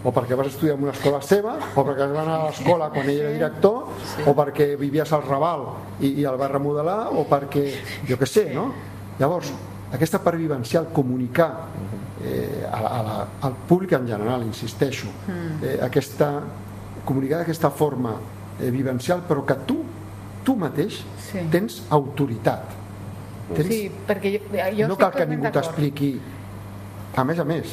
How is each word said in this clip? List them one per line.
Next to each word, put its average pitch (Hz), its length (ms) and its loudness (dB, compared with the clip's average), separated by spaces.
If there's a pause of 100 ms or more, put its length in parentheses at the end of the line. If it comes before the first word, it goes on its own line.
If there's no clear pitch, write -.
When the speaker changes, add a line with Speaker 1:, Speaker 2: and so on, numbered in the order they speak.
Speaker 1:
O 123 80 4
perquè 123 240 2
vas 135 120 0
estudiar 147 300 0
en 139 60 0
una 143 80 0
escola 139 300 2
seva, 208 340 4 (200)
o 139 100 6
perquè 139 220 2
vas 143 100 0 (100)
anar 160 140 2
a 156 60 0
l'escola 151 420 4
quan 143 200 0
ell 143 120 2
era 147 100 0
director, 180 560 2 (280)
Speaker 2:
Sí. 151 120 -2
Speaker 1:
o 143 80 8
perquè 143 420 4
vivies 143 360 2
al 147 100 4
Raval 139 420 2 (340)
i, 139 80 4
i 143 180 2
el 131 120 0
vas 139 140 0
remodelar, 147 600 0
o 160 160 2
perquè, 143 440 2 (360)
jo 123 100 2
què 135 80 4
sé, 175 280 2
no? 180 180 -2 (480)
Llavors, 147 320 2 (420)
aquesta 160 260 2
part 170 180 2
vivencial, 156 540 0
comunicar, 127 760 2 (560)
eh, 64 480 -2
a - 100 -2
la, 110 60 0
a 117 160 -2
la, 107 240 -4 (140)
al 135 120 0 (140)
públic 180 260 6
en 127 140 2
general, 117 360 0
insisteixo, 117 640 -2 (200)
Speaker 2:
Mm. 170 360 -4
Speaker 1:
eh, 139 200 -2
aquesta, 143 580 0 (640)
comunicar 135 340 0
d'aquesta 156 300 0
forma, 127 460 0 (440)
eh, 127 120 0
vivencial, 135 560 0
però 139 180 2
que 131 100 4 (100)
tu, 311 180 0 (600)
tu 269 120 4
mateix 170 480 -2 (160)
Speaker 2:
Sí. - 200 -8 (120)
Speaker 1:
tens 185 380 0
autoritat. 131 760 2 (920)
Tens 160 120 2
Speaker 2:
Sí, 208 240 -2 (160)
perquè 202 320 0
jo, - 0 - (100)
jo 202 380 0
Speaker 1:
no 185 60 2
Speaker 2:
estic 190 40 -2
Speaker 1:
cal 185 140 6
que - 60 -2
Speaker 2:
totalment 160 120 2
Speaker 1:
ningú 151 140 -2
Speaker 2:
d'acord. 143 220 2
Speaker 1:
t'expliqui. 143 560 0 (960)
A 131 80 4
més 170 140 0
a 160 40 0
més 147 300 -2